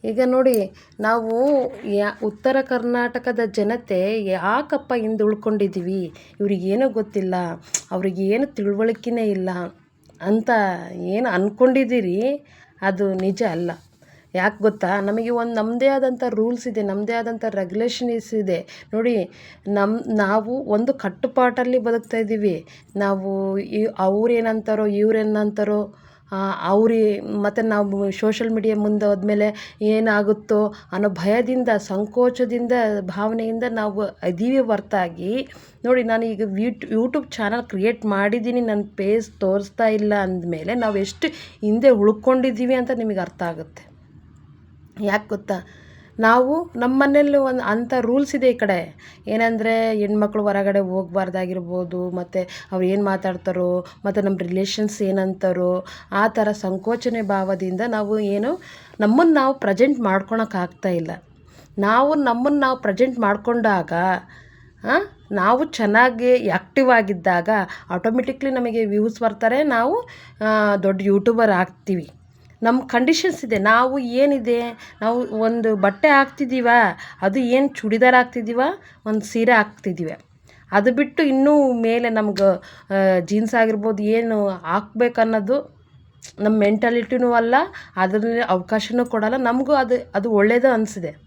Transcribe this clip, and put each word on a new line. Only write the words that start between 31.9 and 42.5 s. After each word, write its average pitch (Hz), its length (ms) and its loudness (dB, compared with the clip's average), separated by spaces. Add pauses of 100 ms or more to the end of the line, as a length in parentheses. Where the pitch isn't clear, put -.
ಭಾವನೆಯಿಂದ 220 720 -4
ನಾವು 214 360 -4 (220)
ಇದೀವಿ 220 300 0
ಹೊರ್ತಾಗಿ, 202 880 -2 (360)
ನೋಡಿ, 247 200 2
ನಾನು 226 200 0
ಈಗ 220 200 -4
ವೀಟ್-, 214 420 -4
YouTube 247 440 -2
ಚಾನಲ್ 226 320 -4
ಕ್ರಿಯೇಟ್ 226 420 -2
ಮಾಡಿದ್ದೀನಿ, 214 560 0
ನನ್ನ 214 220 -2 (140)
ಫೇಸ್ 208 340 -2 (100)
ತೋರಿಸ್ತಾ 202 460 0
ಇಲ್ಲ 208 280 0
ಅಂದಮೇಲೆ 180 600 -4
ನಾವು 220 220 -2
ಎಷ್ಟು 196 320 -4 (320)
ಹಿಂದೆ 220 280 4
ಉಳ್ಕೊಂಡಿದ್ದೀವಿ 247 840 2